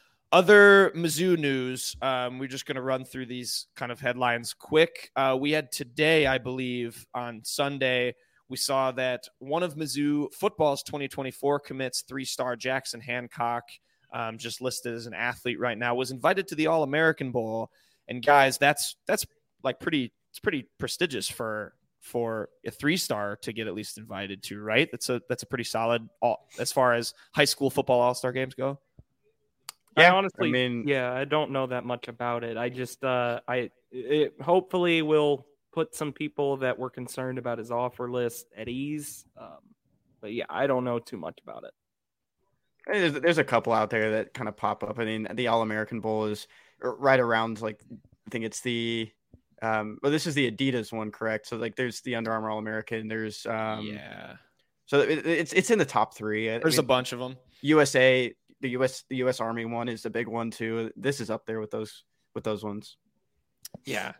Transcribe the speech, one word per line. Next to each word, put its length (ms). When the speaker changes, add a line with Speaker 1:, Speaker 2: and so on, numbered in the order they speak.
Speaker 1:
other 640
Mizzou 420
news. 640
Um, 380
we're 80
just 180
gonna 160
run 240
through 220
these 480
kind 160
of 80
headlines 540
quick. 640
Uh, 240
we 120
had 200
today, 540
I 140
believe, 720
on 300
Sunday, 720
we 80
saw 360
that 340
one 220
of 140
Mizzou 580
football's 500
twenty 260
twenty-four 500
commits, 420
three-star 540
Jackson 460
Hancock, 600
um, 240
just 240
listed 320
as 120
an 80
athlete 460
right 180
now, 180
was 160
invited 360
to 80
the 120
All-American 640
Bowl. 400
And 160
guys, 360
that's, 360
that's, 180
like, 160
pretty, 340
it's 100
pretty 280
prestigious 500
for, 460
for 500
a 60
three-star 680
to 160
get 120
at 80
least 240
invited 460
to, 180
right? 300
That's 180
a, 100
that's 120
a 60
pretty 160
solid 440
all, 260
as 120
far 220
as 220
high 140
school 260
football 300
all-star 320
games 200
go. 260
Speaker 2:
I 60
Speaker 3:
Yeah, 100
I 20
Speaker 2:
honestly, 360
Speaker 3:
mean 360
Speaker 2:
yeah, 240
I 140
don't 240
know 160
that 180
much 240
about 360
it. 120
I 140
just, 340
uh, 440
I, 240
it 500
hopefully 600
will 460
put 240
some 180
people 440
that 200
were 140
concerned 480
about 180
his 140
offer 400
list 340
at 140
ease. 560
Um, 180
but 120
yeah, 180
I 160
don't 160
know 160
too 180
much 240
about 220
it. 80
Speaker 3:
There's, 280
there's 240
a 80
couple 260
out 180
there 220
that 220
kinda 180
pop 320
up. 160
I 60
mean, 200
the 120
All-American 540
Bowl 240
is 220
r-, 120
right 240
around, 420
like, 180
I 20
think 140
it's 160
the, 500
um, 420
well, 80
this 160
is 80
the 160
Adidas 400
one, 180
correct? 380
So, 80
like, 220
there's 240
the 140
Under 180
Armour 160
All-American, 580
there's, 380
um, 400
Speaker 1:
Yeah. 480
Speaker 3:
so 140
it, 260
it's, 280
it's 180
in 80
the 60
top 280
three. 400
I 40
Speaker 1:
There's 160
Speaker 3:
mean, 60
Speaker 1:
a 40
bunch 300
of 80
'em. 160
Speaker 3:
U 180
S 160
A, 380
the 120
U 120
S, 240
the 100
U 120
S 100
Army 240
one 240
is 160
the 60
big 180
one 240
too. 460
This 240
is 80
up 160
there 160
with 100
those, 320
with 100
those 220
ones. 320
Speaker 1:
Yeah, 340